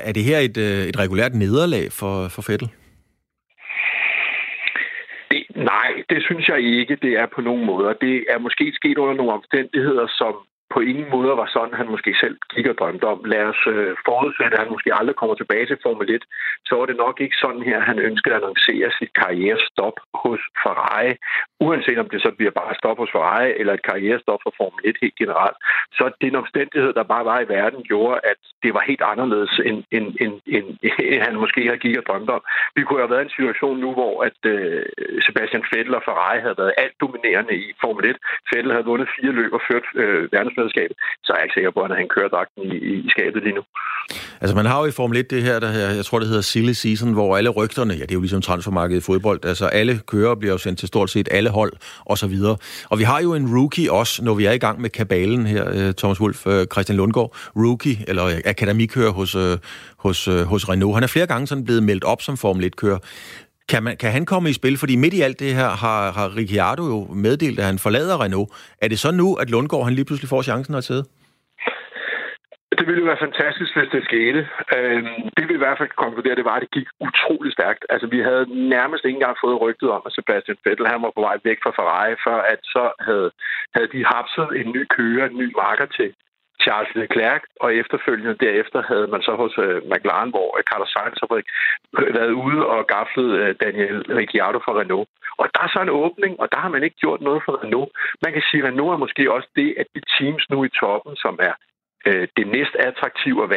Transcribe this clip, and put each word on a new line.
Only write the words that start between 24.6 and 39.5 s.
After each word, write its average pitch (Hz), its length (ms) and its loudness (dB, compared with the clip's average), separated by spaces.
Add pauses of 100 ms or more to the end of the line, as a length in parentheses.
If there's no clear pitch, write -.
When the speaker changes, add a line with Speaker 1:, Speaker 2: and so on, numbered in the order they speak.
Speaker 2:
et - 140 0
helt - 180 -2
generelt, 95 360 2 (400)
så - 60 -2 (200)
den 131 200 0
omstændighed, 139 560 -2
der 107 140 0
bare 117 180 0
var 123 100 2
i 110 140 -4
verden, 113 260 0 (100)
gjorde, 117 260 2 (140)
at - 80 -4 (240)
det 117 140 2
var - 120 2
helt 135 220 -2
anderledes, 107 420 0 (160)
end, 107 100 -2 (160)
end, 107 120 -2 (160)
end, 104 120 -2 (200)
end, 101 120 -2 (220)
<laughs> 131 220 0
end 127 160 2
han 113 160 -4
måske 117 260 0
havde 120 160 -2
gik 120 160 2
og - 80 -8
drømt 104 260 -2
om. 120 60 -4 (360)
Vi 143 60 2
kunne 131 180 0
have 120 120 0
været 135 100 2
i 143 60 -8
en - 80 -10
situation 131 480 0
nu, 131 40 -2 (100)
hvor 110 140 0 (140)
at, - 120 -6 (140)
øh, 87 320 -2 (400)
Sebastian 110 460 0
Vettel 117 280 0
og - 80 -6
Ferrari 98 380 2
havde 98 160 -2
været 95 120 4 (100)
alt 131 200 -4
dominerende 113 520 2 (100)
i - 20 -10 (140)
Formel 107 280 2
et. 131 100 -2 (320)
Vettel 120 200 0
havde 117 200 0
vundet 123 240 -2
fire 131 240 0
løb 113 180 0